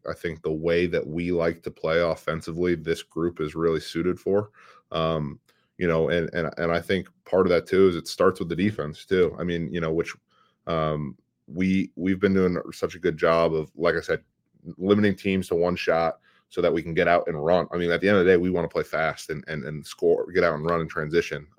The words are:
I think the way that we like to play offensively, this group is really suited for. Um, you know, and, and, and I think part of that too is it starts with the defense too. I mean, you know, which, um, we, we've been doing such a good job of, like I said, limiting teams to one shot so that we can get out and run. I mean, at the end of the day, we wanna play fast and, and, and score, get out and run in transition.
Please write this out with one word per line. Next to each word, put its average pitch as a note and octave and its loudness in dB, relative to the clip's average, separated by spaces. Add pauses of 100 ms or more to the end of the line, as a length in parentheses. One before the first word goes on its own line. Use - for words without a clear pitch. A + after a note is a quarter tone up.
I D#2+ -6
think D#2+ -8
the D#2+ -4
way E2+ 2
that E2+ -2
we E2+ -4
like E2+ -2
to - -12
play D#2+ -2
offensively, E2+ -2
this E2 -4
group E2 -4
is D#2 -4
really E2 0
suited E2 -4
for. G2+ -2 (420)
Um, D#2+ -2 (380)
you F2 -2
know, D#2+ 2
and, E2 0
and, E2 -4
and E2+ -2
I E2+ 0
think F#2 -4 (160)
part F#2 2
of F2 2
that E2+ 2
too F#2+ 6
is F2 0
it D#2+ -8
starts - 0
with E2+ -6
the E2 -6
defense D#2+ -4
too. F2+ 2
I D#2 -8
mean, E2+ -4
you E2+ -4
know, D#2+ -2
which, E2 -4 (500)
um, D2+ -2 (300)
we, F#2+ 0
we've F#2 -2
been F#2+ 2
doing F#2 2 (140)
such D#2+ -6
a E2+ -16
good E2+ 0
job E2 4
of, D#2 -2
like E2 2
I E2 -4
said, D#2+ -4 (540)
limiting G2+ 2
teams F#2+ -2
to F2+ 0
one F2 2
shot E2 0 (300)
so - -6
that E2+ 2
we E2 0
can E2+ -6
get E2+ 2
out E2+ 4
and D2+ -4
run. E2+ 2
I F2 -4
mean, F2 0
at E2 0
the F#2+ 4
end G2+ 6
of F2+ 6
the F#2 8
day, F2+ 8
we F2 0
wanna E2+ 0
play E2 -2
fast D#2 -4
and, D#2 -8
and, D#2 -8
and D2 -10
score, - 0
get F2 2
out E2 4
and D2+ -6
run E2+ 0
in D#2+ -4
transition. D#2 -4 (120)